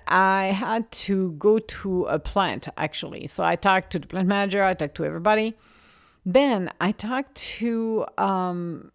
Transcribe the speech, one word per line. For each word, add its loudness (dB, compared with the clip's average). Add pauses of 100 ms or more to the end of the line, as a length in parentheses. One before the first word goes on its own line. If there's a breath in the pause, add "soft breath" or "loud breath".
I 4 (200)
had -2 (180)
to 0
go 4
to -2
a 0
plant, -2
actually. -6
So -4
I 2
talked 2
to -4
the -10
plant 0
manager, 0
I 2
talked -6
to -4
everybody. 0 (720 soft breath)
Then 4
I 2
talked -6 (240)
to, 0 (120)
um, -2